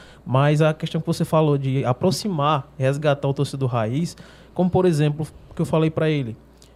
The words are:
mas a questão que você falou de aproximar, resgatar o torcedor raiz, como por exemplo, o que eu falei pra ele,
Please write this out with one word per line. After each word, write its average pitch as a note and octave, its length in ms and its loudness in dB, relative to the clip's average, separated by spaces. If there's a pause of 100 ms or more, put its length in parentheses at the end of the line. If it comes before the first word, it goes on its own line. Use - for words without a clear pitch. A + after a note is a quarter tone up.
(260)
mas C#3+ 360 4
a D#3 120 4
questão E3 260 -6
que - 80 -8
você E3+ 160 -2
falou D#3 340 2
de C3+ 280 -2
aproximar, D3+ 920 0
resgatar C#3+ 480 0
o C#3 80 0
torcedor C3+ 360 -2
raiz, B2 480 -2 (360)
como F3+ 160 0
por F#3 160 2
exemplo, D3+ 400 0 (240)
o - 40 -20
que - 80 -4
eu D#3 40 -2
falei D#3+ 240 0
pra D#3 200 -2
ele, C3+ 260 -2 (400)